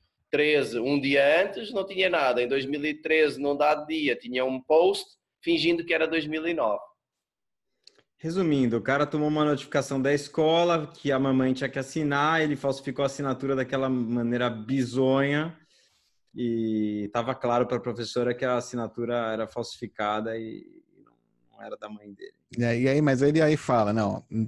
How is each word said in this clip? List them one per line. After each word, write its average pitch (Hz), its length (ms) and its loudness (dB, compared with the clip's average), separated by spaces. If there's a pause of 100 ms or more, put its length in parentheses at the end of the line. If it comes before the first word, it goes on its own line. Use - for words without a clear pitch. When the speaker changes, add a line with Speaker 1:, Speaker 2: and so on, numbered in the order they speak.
(300)
Speaker 1:
treze, 143 500 0
um 139 220 0
dia 139 420 4
antes, 208 300 -8
não 196 120 -4
tinha 185 240 0
nada. 131 320 2
Em 123 60 0
dois 135 180 0
mil 143 200 -4
e 151 80 -2
treze, 151 480 2
num 143 160 0
dado 147 300 2
dia, 151 280 -2
tinha 123 300 -4
um 131 160 -4
post 180 440 4 (380)
fingindo 170 400 0
que 170 100 -2
era 160 140 2
dois 151 200 -2
mil 156 200 -4
e 175 60 -2
nove. 113 280 0 (1400)
Speaker 2:
Resumindo, 151 600 2
o 113 40 0
cara 143 260 2
tomou 151 200 0
uma 151 160 2
notificação 139 560 0
da 135 140 2
escola 160 720 2
que - 260 -4
a 135 60 2
mamãe 131 380 2
tinha 135 120 -4
que 131 120 -6
assinar, 147 640 0
ele 147 120 0
falsificou 135 460 -4
a 139 60 2
assinatura 135 480 -2
daquela 131 340 -2
maneira 120 580 0
bizonha 131 1120 0 (760)
e 110 760 -2
tava 120 220 -2
claro 120 320 0
pra 120 140 -4
professora 120 560 -4
que 127 100 -6
a 123 120 0
assinatura 117 580 -6 (180)
era 110 140 -4
falsificada 110 880 -6
e 110 260 -10 (880)
não 110 120 -20
era 107 120 -12
da 107 140 -12
mãe 104 240 -16
dele. - 220 -20 (240)
Speaker 3:
É, 117 200 0
e 127 80 2
aí, 139 140 2
mas 135 220 2
ele 151 180 4
aí 151 160 4
fala, 110 340 2
"Não, 104 320 0 (240)